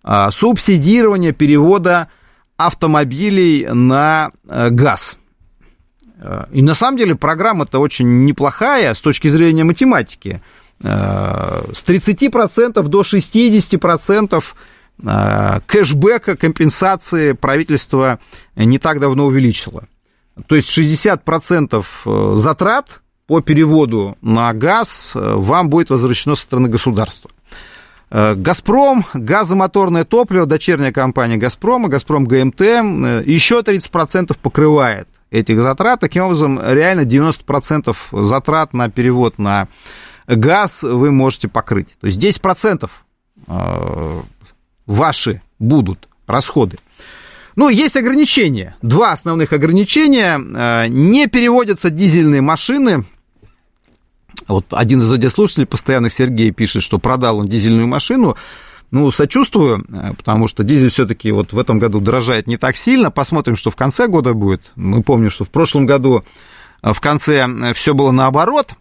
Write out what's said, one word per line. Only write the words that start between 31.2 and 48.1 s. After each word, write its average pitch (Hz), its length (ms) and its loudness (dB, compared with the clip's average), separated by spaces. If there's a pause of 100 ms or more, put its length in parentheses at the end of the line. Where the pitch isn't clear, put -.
«Газпрома», 202 500 -2
«Газпром 139 380 0
Г 123 160 2
М 131 100 0
Т», 226 320 2
э, 131 420 -2
ещё 165 380 2
тридцать 196 260 -2
процентов 175 480 -2
покрывает 139 720 0 (220)
этих 110 320 0
затрат. 135 400 0
Таким 180 220 -2
образом, 151 380 0
реально 151 440 2
девяносто 143 400 0
процентов 139 640 -4
затрат 135 640 -2
на 120 160 -2
перевод 123 500 0
на 101 300 -2 (580)
газ 156 560 0
вы 131 280 0
можете 131 360 0
покрыть. - 540 -4
То - 60 -4
есть 101 120 -2
десять 196 220 0
процентов, - 640 -4 (420)
э, 85 720 -6 (640)
ваши 117 560 -2 (160)
будут 110 520 0 (180)
расходы. 120 500 -2 (800)
Ну, 285 140 4
есть 262 260 2
ограничения. 233 840 0